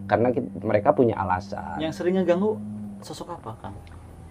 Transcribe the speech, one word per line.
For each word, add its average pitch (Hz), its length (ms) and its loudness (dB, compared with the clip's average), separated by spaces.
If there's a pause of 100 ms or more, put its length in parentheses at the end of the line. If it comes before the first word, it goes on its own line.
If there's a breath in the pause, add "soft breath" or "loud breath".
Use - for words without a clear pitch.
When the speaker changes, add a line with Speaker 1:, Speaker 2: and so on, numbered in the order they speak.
Speaker 1:
Karena 104 240 4
ki-, 127 160 0 (160)
mereka 107 320 4
punya 120 240 6
alasan. 95 640 -2
Speaker 2:
Yang 156 160 -2
sering 185 240 2
ngeganggu 185 400 2 (400)
sosok - 320 -10
apa, 113 260 -10
Kang? 98 140 -12 (580)